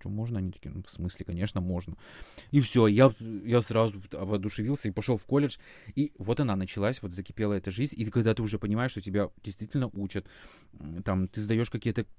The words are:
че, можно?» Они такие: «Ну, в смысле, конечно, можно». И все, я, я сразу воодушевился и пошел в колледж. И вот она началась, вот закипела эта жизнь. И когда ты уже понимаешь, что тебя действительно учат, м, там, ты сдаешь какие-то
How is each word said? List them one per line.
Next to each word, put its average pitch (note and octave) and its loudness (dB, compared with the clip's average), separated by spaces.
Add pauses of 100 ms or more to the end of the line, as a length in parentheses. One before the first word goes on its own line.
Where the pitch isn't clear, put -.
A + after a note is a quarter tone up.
че, G2 -8
можно?» A2 -4
Они F#2 -4
такие: - -12
«Ну, F2+ -8
в - -20
смысле, - -8
конечно, F2 -4
можно». F2+ -4 (560)
И D3 8
все, A#2 6
я, A2+ 8 (340)
я A#2 4
сразу A2 2 (100)
воодушевился G#2 -2
и - -4
пошел A#2 0
в - -8
колледж. C#3+ 2 (380)
И - 0
вот G#2+ 0
она A2 2
началась, G2+ -2
вот F#2+ -6
закипела G#2 -2
эта F#2+ -4
жизнь. A#2 -2
И A2+ -2
когда A2 4
ты A#2+ -2
уже G#2+ -2
понимаешь, A2 0
что G2+ -8
тебя G2+ 0 (140)
действительно A2+ -4
учат, G2 -6 (540)
м, D#2+ -10
там, F#2 2
ты - -8
сдаешь A2+ 2
какие-то A#2 -2 (140)